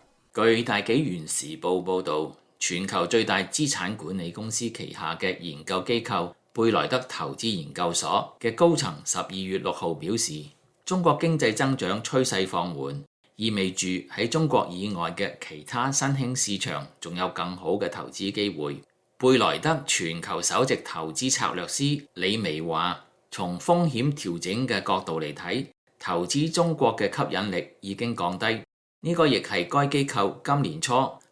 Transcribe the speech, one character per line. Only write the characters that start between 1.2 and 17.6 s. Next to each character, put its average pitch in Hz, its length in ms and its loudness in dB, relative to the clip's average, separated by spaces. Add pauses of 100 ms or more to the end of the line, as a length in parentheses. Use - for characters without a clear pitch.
時 76 320 -6
報 90 240 0
報 90 200 0
道， 78 340 -2 (240)
全 87 260 -2
球 92 220 0
最 113 160 4
大 95 200 2
資 147 260 0
產 101 260 -2
管 92 220 -8
理 87 140 -6
公 107 200 -8
司 117 180 -2
旗 - 220 -10
下 82 240 -6
嘅 95 240 -2
研 78 240 -10
究 92 200 -2
機 117 200 0
構 90 300 -2 (200)
貝 113 180 4
萊 80 180 4
德 127 180 2
投 - 260 -6
資 113 220 -4
研 76 180 -8
究 87 200 -2
所 85 480 0
嘅 113 120 0
高 170 220 6
層 123 180 -2 (120)
十 - 140 -2
二 95 120 -6
月 95 280 -2
六 87 120 0
號 82 220 -2
表 85 240 -2
示， 151 260 -4 (400)
中 185 180 0
國 160 200 6
經 165 180 2
濟 117 140 4
增 135 240 2
長 98 260 -2
趨 131 220 2
勢 95 200 0
放 87 300 -2
緩， 69 260 -6 (340)
意 110 140 -2
味 98 220 0
住 92 160 -4
喺 92 400 -2
中 160 200 2
國 127 220 2
以 95 240 -6
外 85 180 -2
嘅 92 220 -4 (120)
其 76 180 -14
他 123 280 -2
新 135 180 0
興 131 260 0
市 104 240 0
場 73 260 -4 (140)
仲 85 160 -10
有 92 140 -2
更 90 280 -4
好 87 140 -2